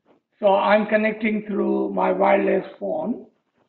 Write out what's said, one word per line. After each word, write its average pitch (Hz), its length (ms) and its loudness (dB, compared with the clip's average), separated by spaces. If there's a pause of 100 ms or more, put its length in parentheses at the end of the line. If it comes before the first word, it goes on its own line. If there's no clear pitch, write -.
(400)
So 196 160 4
I'm 208 320 2
connecting 214 600 -2
through 202 460 -2
my 185 180 0
wireless 190 540 2 (140)
phone. 202 480 -6 (420)